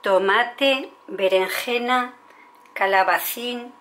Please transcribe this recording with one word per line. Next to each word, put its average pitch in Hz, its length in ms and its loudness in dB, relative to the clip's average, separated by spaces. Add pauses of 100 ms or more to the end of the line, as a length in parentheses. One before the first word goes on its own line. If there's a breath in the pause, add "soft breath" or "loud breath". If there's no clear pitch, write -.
Tomate, 233 880 0 (160)
berenjena, 240 1040 0 (600 loud breath)
calabacín. 196 1080 0